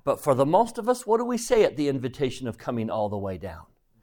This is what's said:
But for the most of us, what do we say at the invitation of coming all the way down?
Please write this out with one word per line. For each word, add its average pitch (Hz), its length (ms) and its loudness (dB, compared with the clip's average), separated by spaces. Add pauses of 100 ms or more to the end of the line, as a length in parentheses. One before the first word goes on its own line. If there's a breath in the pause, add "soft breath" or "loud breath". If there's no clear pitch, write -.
But 131 160 -2
for 143 140 4
the 135 120 4
most 214 320 2
of 220 100 -8
us, 247 180 0
what 220 120 4
do 240 60 -4
we 240 120 -2
say 233 280 4
at - 120 0
the 143 120 0
invitation 131 580 -2
of 110 120 -8
coming 117 320 -4
all 104 180 -2
the 101 100 -4
way 95 200 -6
down? 82 280 -14 (360)